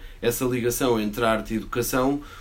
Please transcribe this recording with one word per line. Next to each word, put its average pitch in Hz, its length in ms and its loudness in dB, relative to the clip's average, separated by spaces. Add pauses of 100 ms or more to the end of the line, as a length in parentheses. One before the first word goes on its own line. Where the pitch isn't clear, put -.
(200)
essa 120 240 0
ligação 120 560 2
entre 107 240 -2
arte 113 300 2
e - 20 2
educação 131 640 0 (200)